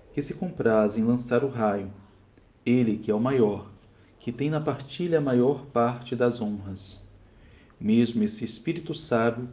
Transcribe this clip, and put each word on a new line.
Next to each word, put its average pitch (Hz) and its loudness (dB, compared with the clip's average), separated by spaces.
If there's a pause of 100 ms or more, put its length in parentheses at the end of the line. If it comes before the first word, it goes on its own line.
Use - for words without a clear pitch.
(140)
que 143 -4
se - -10
compraz 110 2
em 110 2
lançar 123 2
o 139 0
raio, 101 -2 (720)
ele 120 4
que - -2
é 107 2
o 107 0
maior, 113 2 (520)
que 117 -8
tem 139 -2
na 156 -2
partilha 156 -2
a - 0
maior 135 2
parte 123 -2
das 120 2
honras. 95 -8 (840)
Mesmo 113 4
esse 107 -2
espírito - -6
sábio, 117 -2